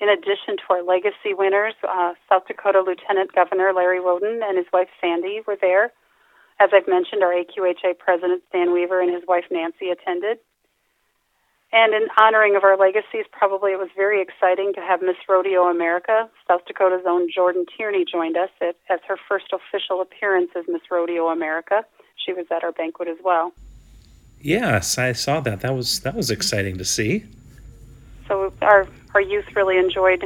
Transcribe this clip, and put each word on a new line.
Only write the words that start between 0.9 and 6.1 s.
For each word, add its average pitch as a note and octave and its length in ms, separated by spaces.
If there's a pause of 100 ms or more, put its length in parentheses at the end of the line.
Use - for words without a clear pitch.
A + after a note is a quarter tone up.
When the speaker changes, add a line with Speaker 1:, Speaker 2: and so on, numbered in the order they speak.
Speaker 1:
winners, G3 420 (120)
uh, F3 280 (120)
South F#3 180
Dakota G3 400
Lieutenant F#3+ 460
Governor F#3 400
Larry F3+ 300
Roden F#3+ 420
and G3 140
his F3+ 160
wife F3+ 160 (100)
Sandy F3 480
were G3+ 80
there. G3 380 (680)